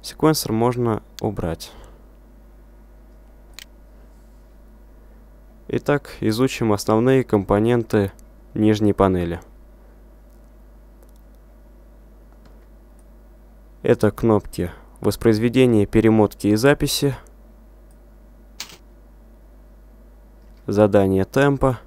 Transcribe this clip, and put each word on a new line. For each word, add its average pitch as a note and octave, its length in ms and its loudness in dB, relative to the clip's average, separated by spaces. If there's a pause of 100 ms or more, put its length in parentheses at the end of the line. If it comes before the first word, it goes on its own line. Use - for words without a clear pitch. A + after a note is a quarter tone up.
Секвенсор - 500 -2
можно A#2 500 -2 (180)
убрать. F#2+ 520 -8 (4000)
Итак, C#3+ 440 -4 (100)
изучим A2 520 -2
основные A#2+ 520 0
компоненты G#2+ 880 0 (420)
нижней G#2+ 380 0
панели. F2+ 480 0 (4000)
Это A2 300 2
кнопки G2+ 580 -2 (300)
воспроизведения, A2+ 840 2
перемотки A2 600 2
и G#2 80 2
записи, C#3 640 0 (3500)
задание G2 560 2
темпа C3+ 640 0